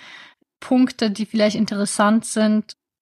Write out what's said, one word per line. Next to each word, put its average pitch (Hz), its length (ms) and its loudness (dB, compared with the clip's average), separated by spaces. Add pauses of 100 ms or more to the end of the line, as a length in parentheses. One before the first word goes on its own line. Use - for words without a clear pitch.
(600)
Punkte, 254 500 0
die 202 160 -6
vielleicht 208 300 0
interessant 208 680 0
sind, 214 500 -2 (260)